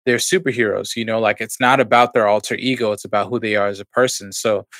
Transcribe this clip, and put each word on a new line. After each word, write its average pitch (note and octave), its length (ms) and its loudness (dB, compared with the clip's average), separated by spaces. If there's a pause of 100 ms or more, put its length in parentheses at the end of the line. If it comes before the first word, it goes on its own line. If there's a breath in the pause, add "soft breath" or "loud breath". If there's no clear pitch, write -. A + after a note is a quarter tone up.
their B2 120 2
superheroes, A2+ 760 -2
you A#2 100 -4
know? A2+ 140 -2
Like, G#2+ 200 0
it's - 200 -8
not C3 200 4
about A#2+ 340 4
their A2 140 4
alter G#2 280 0
ego, A#2 360 -2
it's G#2 140 -6
about G2+ 240 -2
who A#2+ 100 -2
they G#2+ 160 -2
are G2+ 120 2
as G2+ 120 -6
a G2+ 60 -16
person. A#2+ 480 -2
So G#2 320 -2 (140)